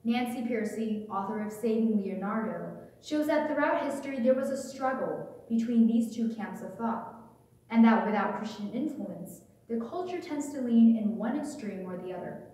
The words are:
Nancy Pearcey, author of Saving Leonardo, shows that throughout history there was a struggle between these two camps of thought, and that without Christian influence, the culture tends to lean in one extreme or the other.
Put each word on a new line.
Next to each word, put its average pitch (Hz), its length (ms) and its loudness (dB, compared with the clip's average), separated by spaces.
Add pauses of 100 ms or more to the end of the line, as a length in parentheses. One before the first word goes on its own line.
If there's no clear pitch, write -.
Nancy 240 380 -2
Pearcey, 214 680 -4
author 214 340 -4
of 208 80 -8
Saving 220 500 2
Leonardo, 190 760 -4 (240)
shows 302 240 0
that 302 220 2
throughout 294 360 2
history 269 360 -4
there 262 140 6
was 269 160 0
a 269 60 -2
struggle - 920 -4
between 226 380 4
these 226 280 2
two 226 200 0
camps 190 280 -10
of - 160 -10
thought, - 380 -6 (540)
and 226 140 8
that 220 220 6
without 208 320 0
Christian 208 340 -8
influence, 196 680 -6 (260)
the 233 100 -2
culture 359 420 -6
tends 285 320 -6
to 269 80 -6
lean 226 360 8
in 202 200 0
one 240 220 -2
extreme 190 500 -8
or 180 80 -8
the 180 160 -8
other. - 420 -10